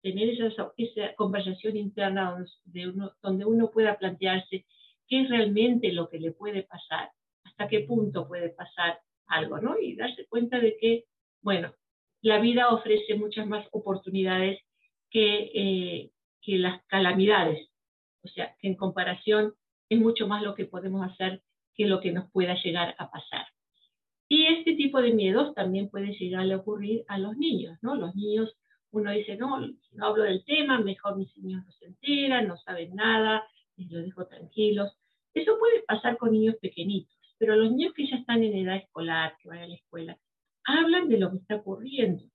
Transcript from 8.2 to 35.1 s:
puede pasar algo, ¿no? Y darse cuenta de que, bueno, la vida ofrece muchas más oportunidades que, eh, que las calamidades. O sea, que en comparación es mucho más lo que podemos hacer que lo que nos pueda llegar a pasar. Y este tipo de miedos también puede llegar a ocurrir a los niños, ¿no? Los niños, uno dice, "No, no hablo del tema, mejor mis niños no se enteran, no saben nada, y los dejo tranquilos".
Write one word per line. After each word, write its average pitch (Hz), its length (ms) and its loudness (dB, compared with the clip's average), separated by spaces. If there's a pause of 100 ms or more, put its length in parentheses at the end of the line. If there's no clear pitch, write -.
puede 175 220 -6
pasar 170 500 -4 (280)
algo, 160 320 -4
¿no? 277 200 -2
Y 254 160 -4
darse 247 320 -8
cuenta 240 320 -2
de 220 180 2
que, 233 280 2 (360)
bueno, 175 320 -2 (480)
la 214 180 4
vida 240 300 4
ofrece 214 460 2
muchas 214 320 -4
más 208 240 -6
oportunidades 190 880 -2 (500)
que, 208 440 2
eh, 185 580 -2 (300)
que 196 160 -2
las 180 280 0
calamidades. 190 840 2 (540)
O 185 40 -20
sea, - 320 -10
que 196 80 -6
en 185 80 0
comparación 190 800 0 (360)
es 226 100 6
mucho 226 280 4
más 208 160 -2
lo 202 120 -6
que 190 100 -6
podemos 185 440 -6
hacer 190 320 -6 (340)
que 208 100 0
lo 190 160 4
que 180 100 -2
nos 185 200 -4
pueda 180 300 0
llegar 170 360 -2
a 170 120 -10
pasar. - 360 -10 (800)
Y 311 200 6
este 330 280 2
tipo 269 260 2
de 233 120 4
miedos 220 400 2
también 196 360 -2
puede 202 280 -8
llegar 185 340 -2
a 190 60 0
ocurrir 208 500 -4
a 202 100 -6
los 214 200 -4
niños, 226 440 -2
¿no? 262 140 -4
Los 185 200 -6
niños, 214 420 -2 (340)
uno 208 200 -2
dice, 202 260 -4
"No, 262 220 -4 (340)
no 202 120 -6
hablo 214 180 2
del 185 200 0
tema, 285 360 2
mejor 196 380 -2
mis 190 200 -8
niños 185 280 -10
no - 80 -20
se - 120 -20
enteran, 262 640 0
no 175 100 -8
saben 180 380 -10
nada, 220 520 2 (300)
y 185 120 -14
los 165 140 -8
dejo 185 240 -10
tranquilos". 202 720 0 (360)